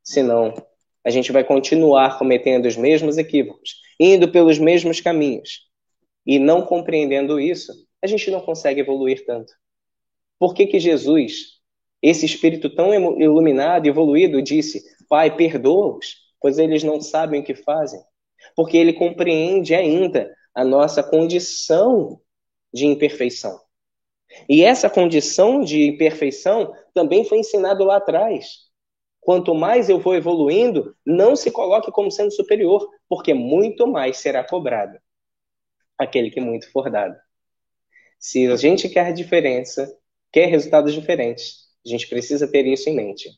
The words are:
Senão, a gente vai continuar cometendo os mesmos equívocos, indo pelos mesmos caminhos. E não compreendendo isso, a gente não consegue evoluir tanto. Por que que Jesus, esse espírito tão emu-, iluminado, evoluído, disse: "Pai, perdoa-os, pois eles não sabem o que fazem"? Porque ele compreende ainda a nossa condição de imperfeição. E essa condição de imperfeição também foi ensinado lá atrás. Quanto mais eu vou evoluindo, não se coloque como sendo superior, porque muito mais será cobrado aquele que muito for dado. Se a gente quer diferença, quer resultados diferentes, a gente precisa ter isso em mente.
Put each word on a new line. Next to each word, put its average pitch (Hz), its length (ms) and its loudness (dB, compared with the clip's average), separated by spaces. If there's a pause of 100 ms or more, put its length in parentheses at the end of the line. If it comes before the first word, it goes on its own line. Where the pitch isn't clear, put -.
Senão, 117 540 -2 (500)
a 120 60 -2
gente 127 220 -2
vai 131 100 4
continuar 139 720 2
cometendo 127 500 0
os 117 100 -2
mesmos 151 420 0
equívocos, - 640 -4 (180)
indo 175 320 6
pelos 160 280 6
mesmos 165 420 2
caminhos. 151 640 -4 (580)
E 135 140 2
não 160 260 4
compreendendo 147 760 -2
isso, 160 320 -6 (280)
a 185 60 -6
gente 202 240 -2
não 190 100 -4
consegue 147 400 -4
evoluir 135 460 -4
tanto. 117 260 -10 (840)
Por 180 160 0
que 196 120 4
que 196 120 0
Jesus, 156 800 0 (440)
esse 160 220 2
espírito 160 460 -2
tão 190 240 0
emu-, 180 260 0
iluminado, 156 680 2
evoluído, 151 540 2
disse: 139 420 -4 (260)
"Pai, 151 280 2
perdoa-os, 160 800 0 (240)
pois 143 180 0
eles 156 240 2
não 151 180 -4
sabem 156 400 -4
o 143 40 -12
que 139 100 -10
fazem"? 147 460 -6 (540)
Porque 160 220 0
ele 165 160 6
compreende 170 840 0
ainda 170 580 0 (220)
a 127 100 -2
nossa 143 380 2
condição 175 1160 0 (520)
de 131 140 -2
imperfeição. 139 720 -2 (920)
E 151 140 6
essa 226 260 4
condição 185 720 2
de 151 260 0
imperfeição 156 840 -2 (220)
também 180 300 2
foi 214 140 0
ensinado 196 460 -2
lá 196 120 2
atrás. 196 720 -4 (520)
Quanto 180 340 0
mais 190 340 0
eu 185 100 4
vou 185 160 0
evoluindo, 170 880 0
não 185 300 4
se - 160 -4
coloque 214 400 -2
como 202 200 -2
sendo 208 200 -4
superior, 202 580 0 (200)
porque 170 260 -2
muito 185 520 0
mais 135 320 -4
será 143 260 -4
cobrado 117 540 -6 (1000)
aquele 123 320 -4
que 127 100 -8
muito 117 300 -8
for 135 200 -6
dado. 104 260 -6 (1040)
Se - 280 -2
a 123 100 0
gente 165 320 2
quer 175 240 0
diferença, 139 800 -4 (380)
quer 170 160 4
resultados 151 480 2
diferentes, 143 760 -6 (160)
a 117 40 -18
gente 117 200 -8
precisa 139 380 -4
ter 135 200 0
isso 135 220 -2
em 156 60 -4
mente. 104 440 -8